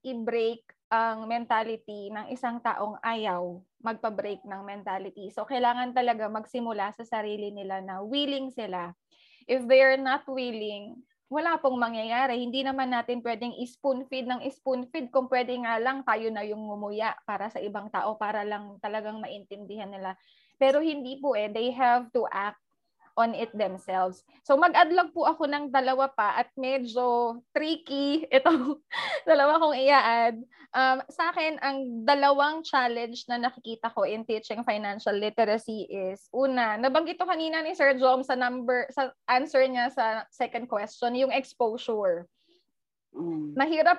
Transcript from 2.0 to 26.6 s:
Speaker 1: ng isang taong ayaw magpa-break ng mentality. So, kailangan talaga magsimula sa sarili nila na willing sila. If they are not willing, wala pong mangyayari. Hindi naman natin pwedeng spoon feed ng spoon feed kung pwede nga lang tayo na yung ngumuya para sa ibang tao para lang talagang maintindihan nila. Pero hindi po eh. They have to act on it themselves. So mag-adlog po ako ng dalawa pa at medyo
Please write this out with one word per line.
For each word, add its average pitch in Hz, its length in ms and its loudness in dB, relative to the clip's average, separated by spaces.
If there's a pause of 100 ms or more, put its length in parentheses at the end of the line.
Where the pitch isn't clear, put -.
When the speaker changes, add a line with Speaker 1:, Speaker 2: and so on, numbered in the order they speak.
Speaker 1:
ng 214 240 -10
isang 240 240 -6
taong 214 400 -4
ayaw 185 640 -4 (160)
magpa-break 214 640 -6
ng 196 240 -12
mentality. 196 640 -10
So, 214 160 -8
kailangan 247 480 0
talaga 233 320 0
magsimula 220 720 -6
sa 226 80 -14
sarili 208 480 -6
nila 190 240 -8
na 190 240 -8
willing 269 480 -2
sila. 185 400 -8 (560)
If 254 240 0
they 262 160 10
are 262 80 8
not 269 320 0
willing, 220 720 -6 (320)
wala 320 320 0
pong 254 160 2
mangyayari. 233 640 0
Hindi 247 240 -4
naman 262 240 -2
natin 240 320 -2
pwedeng 233 320 -6
spoon 254 560 -4
feed 262 160 -6
ng 247 240 -4
spoon 254 400 -4
feed 285 240 -8
kung 262 160 2
pwede 247 320 0
nga 226 160 -2
lang 262 240 -2
tayo 226 320 0
na 208 80 -6
yung 214 240 -8
ngumuya 208 560 -4
para 202 320 -6
sa - 80 -6
ibang 208 240 -8
tao 214 320 -4
para 214 240 -4
lang 208 400 -8
talagang 214 400 -8
maintindihan 202 640 -12
nila. 190 320 -10 (400)
Pero 269 240 6
hindi 277 400 -4
po 262 160 0
eh. 208 80 0
They 226 240 -2
have 247 480 2
to 220 80 2
act 202 320 -4 (600)
on 233 160 2
it 226 180 -6
themselves. 185 680 -2 (240)
So 277 80 6
mag-adlog 339 560 6
po 339 160 0
ako 294 240 0
ng 285 240 -4
dalawa 262 360 2
pa 208 280 0
at 247 160 -2
medyo 247 840 0 (120)